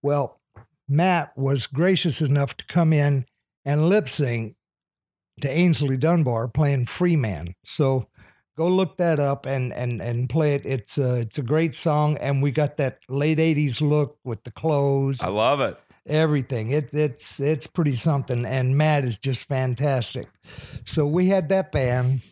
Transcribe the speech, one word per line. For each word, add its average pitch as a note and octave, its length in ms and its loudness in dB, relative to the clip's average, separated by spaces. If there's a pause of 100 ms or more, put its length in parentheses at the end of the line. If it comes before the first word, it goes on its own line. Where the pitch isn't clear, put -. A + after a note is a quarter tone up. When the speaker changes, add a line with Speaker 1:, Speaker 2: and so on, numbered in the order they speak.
Speaker 1:
Well, C#3+ 400 -2 (480)
Matt E3 480 0
was C3+ 300 -2
gracious F3 540 0
enough C#3+ 380 0
to - 80 -14
come E3 260 2
in C#3+ 340 2 (380)
and D3+ 240 0
lip G3+ 200 2
sync A#2 460 -4 (880)
to C#3 100 -4
Ainsley D3 460 2
Dunbar B2+ 500 2
playing C#3 400 0
Free F3 300 0
Man. F2 360 -2 (140)
So C3+ 400 0 (500)
go E3 120 0
look F#3 300 0
that E3+ 200 2
up C#3 260 -2
and, B2+ 280 -4
and, A#2+ 280 -4
and A#2+ 300 -4
play D3 240 2
it. C#3+ 100 -4
It's - 340 -4
a, B2+ 180 0
it's A2+ 220 -4
a C#3+ 40 -4
great D3+ 320 0
song, D3+ 440 0
and C3+ 220 -2
we C#3 120 0
got D3 240 0
that C3+ 320 -2
late D3 320 0
eighties D3+ 420 2
look D3 400 0
with A#2 220 -8
the A2 80 -14
clothes. C#3 680 0
Speaker 2:
I - 100 -4
love A#2 300 2
it. F#2+ 160 -2 (300)
Speaker 1:
Everything. C#3 640 0
It, C#3+ 220 -2
it's, - 480 -2
it's D3 260 0
pretty D3 300 0
something, C3 480 0
and C3 320 0
Matt D3+ 280 4
is A#2+ 120 -2
just - 320 -6
fantastic. C3 800 -2 (580)
So D3+ 220 0
we F3+ 220 2
had F#3 200 2
that F#3+ 240 0
band B2+ 480 2 (120)